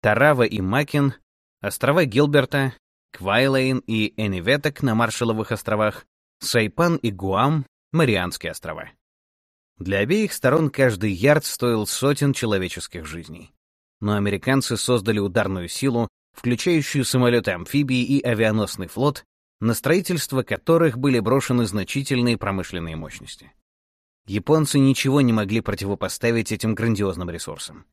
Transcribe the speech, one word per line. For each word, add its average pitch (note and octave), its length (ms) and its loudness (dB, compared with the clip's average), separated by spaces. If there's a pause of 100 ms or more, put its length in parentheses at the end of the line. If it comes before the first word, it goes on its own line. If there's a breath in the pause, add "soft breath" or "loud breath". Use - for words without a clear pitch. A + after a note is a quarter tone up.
Тарава B2 420 4
и G#2+ 160 -2
Макин, C#3 540 0 (460)
острова C#3+ 440 2
Гилберта, C#3 720 2 (380)
Квайлейн C3 760 2
и A2 300 -2
Эневеток G#2+ 680 -2
на B2 120 2
Маршалловых A2 580 -2
островах, G#2+ 540 -2 (320)
Сайпан D#3+ 580 0
и A#2 140 -2
Гуам, G2+ 560 0 (260)
Марианские F#2+ 600 0
острова. D#2 380 -12 (880)
Для G2 200 -2
обеих F3+ 340 0
сторон D3 380 2
каждый A2 400 0
ярд C3+ 340 2
стоил A2+ 420 -2
сотен C#3+ 460 0
человеческих F#2 720 -4
жизней. D#2+ 480 -16 (480)
Но G#2 140 0
американцы G#2 640 0
создали G#2+ 420 0
ударную F#2+ 500 -2
силу, A#2+ 400 0 (240)
включающую C#3 720 0
самолеты-амфибии B2 960 2
и C3+ 200 0
авианосный G#2+ 680 0
флот, C#3+ 360 -2 (360)
на A2+ 120 2
строительство D3+ 680 0
которых D#3+ 560 2
были B2+ 200 2
брошены B2 460 2
значительные A#2+ 720 -2
промышленные F2+ 600 -6
мощности. - 560 -16 (760)
Японцы C#3+ 520 2
ничего C3+ 440 4
не A#2+ 100 4
могли G#2+ 300 0
противопоставить G2+ 880 -2
этим G#2+ 220 -2
грандиозным G2 560 -2
ресурсам. - 640 -14